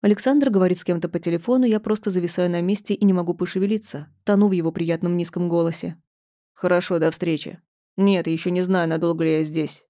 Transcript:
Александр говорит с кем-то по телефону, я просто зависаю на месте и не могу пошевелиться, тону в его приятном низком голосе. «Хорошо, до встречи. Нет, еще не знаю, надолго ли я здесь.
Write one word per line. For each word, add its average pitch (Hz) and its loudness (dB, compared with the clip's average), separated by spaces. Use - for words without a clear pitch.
Александр 262 2
говорит 185 2
с - -14
кем-то 175 -2
по 165 -4
телефону, 175 0
я 214 2
просто 214 -4
зависаю 180 -2
на 175 -2
месте 202 -2
и 202 0
не 196 6
могу 175 0
пошевелиться, 185 -4
тону 202 4
в 190 2
его 165 0
приятном 170 -2
низком 175 -4
голосе. 165 -2
«Хорошо, 180 0
до 160 0
встречи. - -6
Нет, 190 2
еще 165 -2
не 180 0
знаю, 180 2
надолго 165 0
ли 160 2
я 160 0
здесь. 156 -6